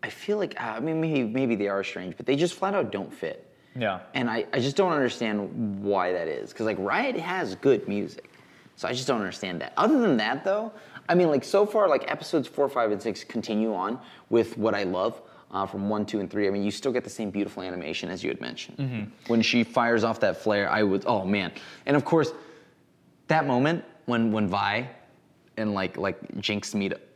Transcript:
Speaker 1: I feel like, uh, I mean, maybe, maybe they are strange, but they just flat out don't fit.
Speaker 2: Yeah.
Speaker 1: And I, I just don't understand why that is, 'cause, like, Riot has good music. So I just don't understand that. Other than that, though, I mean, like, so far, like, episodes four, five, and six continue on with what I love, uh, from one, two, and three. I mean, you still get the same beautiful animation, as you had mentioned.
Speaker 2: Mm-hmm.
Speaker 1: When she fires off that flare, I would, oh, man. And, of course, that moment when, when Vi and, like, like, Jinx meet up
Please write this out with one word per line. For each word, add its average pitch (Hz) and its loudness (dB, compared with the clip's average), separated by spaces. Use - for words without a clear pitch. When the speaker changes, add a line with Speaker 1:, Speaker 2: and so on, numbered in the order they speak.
Speaker 1:
I - -8
feel - -4
like, 190 -4
uh, 113 -6
I 117 -6
mean, 160 -2
maybe, 156 2
maybe 117 0
they 101 0
are 98 0
strange, 92 -8
but - -12
they 131 4
just 170 2
flat 196 -2
out 131 0
don't 98 -6
fit. - -10
Speaker 2:
Yeah. 101 -2
Speaker 1:
And 123 0
I, 113 -2
I 127 2
just 139 0
don't 190 4
understand 110 -2
why 95 2
that 85 -2
is, 62 -6
'cause, 113 -4
like, 104 -2
Riot 185 0
has 170 -4
good - 4
music. 104 -6
So - -6
I 117 -2
just 127 -4
don't 131 2
understand 92 -4
that. - -8
Other 254 4
than 202 6
that, 113 0
though, 214 -2
I 165 4
mean, 175 6
like, 143 2
so 202 4
far, 208 4
like, 139 2
episodes 147 -2
four, 139 0
five, 117 2
and 98 -4
six 107 -6
continue 110 0
on 101 -4
with 113 2
what 107 2
I 101 0
love, 98 -2
uh, 98 -2
from 101 -4
one, 104 0
two, 104 -2
and 92 -6
three. 104 0
I - 4
mean, 101 0
you 101 0
still 127 -4
get 120 0
the - -10
same 107 -6
beautiful 101 -4
animation, 87 -6
as 92 -8
you - -2
had - -4
mentioned. - -10
Speaker 2:
Mm-hmm. 123 -4
Speaker 1:
When 117 4
she 117 4
fires 117 2
off 113 0
that 95 2
flare, 101 2
I 107 4
would, 98 2
oh, 101 0
man. 95 0
And, 143 4
of - 2
course, 160 4
that 156 4
moment 139 2
when, 113 2
when 107 2
Vi 101 0
and, 107 -2
like, 95 -2
like, - -4
Jinx 104 -4
meet 98 0
up - -10